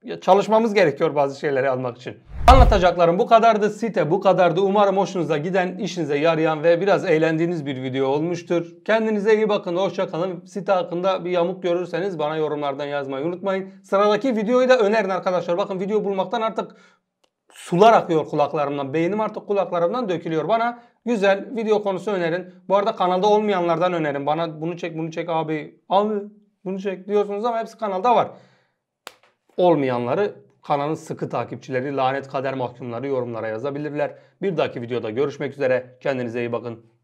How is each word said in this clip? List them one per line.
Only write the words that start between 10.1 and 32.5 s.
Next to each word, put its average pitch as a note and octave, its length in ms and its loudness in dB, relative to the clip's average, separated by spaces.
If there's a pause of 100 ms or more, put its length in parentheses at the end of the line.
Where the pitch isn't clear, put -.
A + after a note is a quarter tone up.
kalın. F3 340 -6
Site G3 280 -4
hakkında F3+ 520 0
bir F3+ 60 -4
yamuk F3+ 320 0
görürseniz F3 560 -2
bana D3+ 180 -2
yorumlardan D3 500 -4
yazmayı C#3 380 -4
unutmayın. F#3+ 460 -4 (120)
Sıradaki G#3 540 2
videoyu B3 320 2
da B3+ 100 6
önerin G#3 300 2
arkadaşlar. F3+ 500 -2
Bakın F#3+ 220 -4
video G3+ 240 -2
bulmaktan G3 360 -2
artık A3 360 -6 (760)
sular G#3 400 6
akıyor E3 340 4
kulaklarımdan. C#3+ 680 -2
Beynim F3 260 0
artık G#3 260 -6
kulaklarımdan F#3 640 0
dökülüyor. D#3+ 400 -2
Bana A#3 340 0 (220)
güzel G3 520 0
video G#3+ 260 0
konusu G3 280 -4
önerin. F3+ 440 -2 (140)
Bu F#3+ 80 2
arada G#3+ 200 0
kanalda F#3 300 2
olmayanlardan F#3 680 2
önerin. C#3+ 340 -2
Bana D#3+ 340 -2
"Bunu E3 160 -4
çek, E3 220 -8
bunu E3 120 -6
çek E3 180 -8
abi. D#3+ 600 -4
Abi G#3 260 2 (500)
bunu F#3+ 160 -6
çek." F#3 280 -6
diyorsunuz G3+ 360 0
ama A#3 140 -2
hepsi A3+ 200 -10
kanalda G#3 380 0
var. E3 120 2 (1300)
Olmayanları D3 760 2 (280)
kanalın D3 320 -2
sıkı C#3+ 340 -10
takipçileri, C3 680 -6
lanet C3+ 320 -2
kader C3+ 260 -4